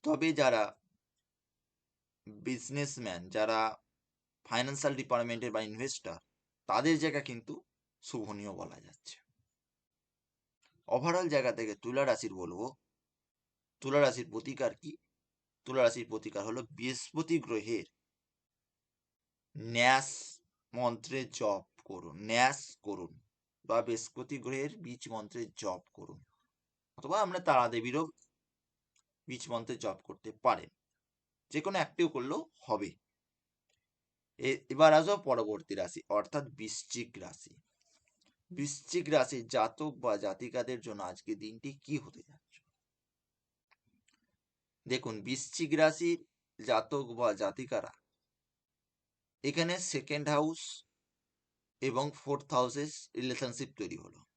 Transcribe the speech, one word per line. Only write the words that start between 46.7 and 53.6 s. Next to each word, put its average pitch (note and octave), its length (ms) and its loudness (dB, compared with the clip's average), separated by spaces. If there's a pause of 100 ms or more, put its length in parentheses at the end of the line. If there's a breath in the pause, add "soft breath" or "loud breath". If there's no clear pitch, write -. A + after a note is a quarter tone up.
বা A#2+ 140 4
জাতিকারা G#2 580 -2 (1500)
এখানে E3 300 0 (200)
সেকেন্ড C#3+ 360 -2
হাউস D#3 320 2 (1200)
এবং C3 240 0 (140)
ফোর্থ C#3 340 -4
হাউসের C3 360 2 (320)
রিলেশনশিপ B2+ 480 -4 (100)